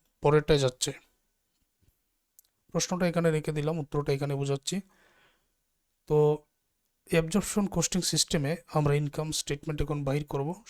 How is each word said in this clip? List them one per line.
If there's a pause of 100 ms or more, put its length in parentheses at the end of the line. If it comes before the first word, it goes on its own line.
(220)
পরেরটায়
যাচ্ছে, (1800)
প্রশ্নটা
এখানে
রেখে
দিলাম,
উত্তরটা
এখানে
বোঝাচ্ছি। (1300)
তো (960)
অ্যাবজর্পশন (100)
কস্টিং (120)
সিস্টেমে (240)
আমরা (100)
ইনকাম (120)
স্টেটমেন্ট
এখন (100)
বাহির
করব। (220)